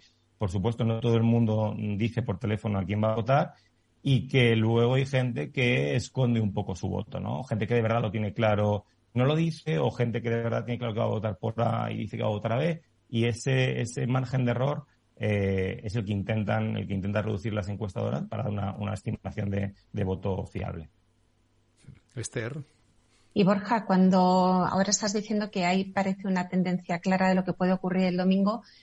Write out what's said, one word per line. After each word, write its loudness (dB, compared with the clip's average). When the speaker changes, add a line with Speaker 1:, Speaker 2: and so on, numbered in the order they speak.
Speaker 1:
por -2
supuesto, 0
no 0
todo 4
el 6
mundo 4
dice -2
por -4
teléfono -2
a -2
quién 0
va 2
a -2
votar 2
y 2
que 6
luego 4
hay 2
gente -2
que 0
esconde 0
un 0
poco -4
su -6
voto, -6
¿no? -6
Gente -2
que 0
de 4
verdad 2
lo -2
tiene -4
claro, 2
no 2
lo 2
dice, -2
o 2
gente -2
que -2
de 0
verdad -2
tiene -4
claro -6
que -2
va 2
a 0
votar -2
por -6
A -2
y -6
dice -8
que -6
va 0
a 0
votar -4
a 0
B, -2
y 0
ese, 0
ese -4
margen 0
de 2
error, -2
eh, 0
es -6
el 0
que -2
intentan, 0
el -4
que -6
intenta 0
reducir -4
las -4
encuestadoras -4
para -6
dar -4
una, -4
una -6
estimación -6
de, -4
de -4
voto -4
fiable. -8
Speaker 2:
Esther. -8
Speaker 3:
Y 2
Borja, 2
cuando 6
ahora 4
estás 0
diciendo -4
que -2
hay, 2
parece -2
una 0
tendencia 0
clara 2
de 4
lo 2
que -2
puede 2
ocurrir 0
el 2
domingo, 2